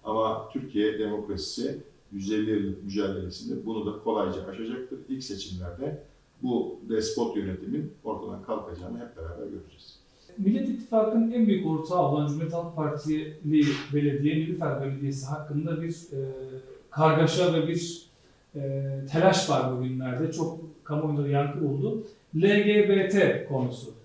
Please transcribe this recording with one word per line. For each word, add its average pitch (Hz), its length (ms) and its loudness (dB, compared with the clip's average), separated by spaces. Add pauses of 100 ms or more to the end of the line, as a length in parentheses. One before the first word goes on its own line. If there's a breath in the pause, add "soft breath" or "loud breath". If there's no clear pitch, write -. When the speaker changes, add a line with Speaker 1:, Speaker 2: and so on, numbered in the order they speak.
Speaker 1:
Ama 110 480 0
Türkiye 107 460 0
demokrasisi 104 800 -4 (340)
yüz 98 200 -4
elli 107 180 0
yıllık 98 340 -2
mücadelesinde 98 840 -4
bunu 107 200 -4
da - 180 -6
kolayca 101 420 -2
aşacaktır. - 520 -8 (100)
İlk 131 160 -6
seçimlerde 92 760 -8 (400 soft breath)
bu 120 360 0 (100)
despot 113 480 0
yönetimin 104 560 -4 (120)
ortadan 98 380 -8
kalkacağını 87 560 -6
hep - 180 -14
beraber 78 300 -10
göreceğiz. - 540 -16 (380 soft breath)
Speaker 2:
Millet 240 300 4
İttifakı'nın 226 640 2
en 233 140 6
büyük 190 200 4
ortağı 160 360 2
olan 147 240 4
Cumhuriyet 160 260 -2
Halk 170 240 -4
Partili 151 600 -2 (560)
belediye, 147 440 2
Nilüfer 160 440 0
Belediyesi 139 460 -4
hakkında 151 560 -4
bir, 165 80 -4 (220)
e, 135 60 -6 (720)
kargaşa 160 640 4
ve 156 140 2
bir, - 340 -4 (520 soft breath)
e, 147 60 -6 (520)
telaş 180 380 6
var 127 280 2
bugünlerde. 127 540 -2
Çok 165 280 -4 (240)
kamuoyunda 147 380 0
da 139 60 0
yankı 143 320 2
buldu. 156 420 0 (320 loud breath)
L 156 60 2
G 208 480 6
B 190 200 6
T 190 400 4
konusu. 123 420 -4 (140)